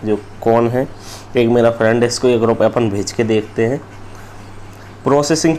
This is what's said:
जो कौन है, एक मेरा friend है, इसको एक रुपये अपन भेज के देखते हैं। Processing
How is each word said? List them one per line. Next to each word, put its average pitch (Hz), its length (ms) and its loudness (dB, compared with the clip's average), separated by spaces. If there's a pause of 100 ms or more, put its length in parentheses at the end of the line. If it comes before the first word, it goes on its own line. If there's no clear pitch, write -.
जो 107 100 2 (260)
कौन 117 280 4
है, 123 180 0 (500)
एक 117 120 4
मेरा 117 220 4
friend 117 300 2
है, 120 60 4
इसको 120 200 0
एक 117 160 4
रुपये 113 240 2
अपन 113 220 0
भेज 98 220 -4
के - 120 0
देखते 110 420 0
हैं। 135 160 -2 (1300)
Processing 156 520 2